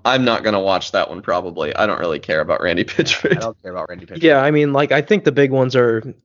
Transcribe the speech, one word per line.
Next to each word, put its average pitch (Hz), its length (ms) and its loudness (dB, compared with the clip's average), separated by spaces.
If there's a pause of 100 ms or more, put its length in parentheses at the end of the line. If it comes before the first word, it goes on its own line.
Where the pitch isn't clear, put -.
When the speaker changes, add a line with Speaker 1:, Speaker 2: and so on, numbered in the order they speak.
Speaker 1:
I'm 127 200 2
not 117 180 0
gonna 104 180 0
watch 95 320 0
that 95 180 0
one, 90 100 -12
probably. 87 560 -4
I 107 100 2
don't 101 140 -2
really 80 180 -2
care 78 220 -2
about 78 220 -2
Randy 87 220 0
<laughs> - 0 -
Pitchford. - 520 0
Speaker 2:
I - 40 -8
don't 113 220 -8
care 92 100 -14
about 87 180 -10
Randy 87 160 -16
Pitchford. 165 160 -8
Speaker 3:
Yeah, 147 180 6
I 143 100 2
mean, 147 220 2
like, 143 180 0
I 143 120 2
think 208 220 0
the 147 80 4
big 139 180 2
ones 131 260 0
are, 117 260 2 (220)